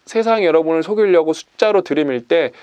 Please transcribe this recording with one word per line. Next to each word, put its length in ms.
세상이 400
여러분을 360
속이려고 520
숫자로 480
들이밀 460
때 240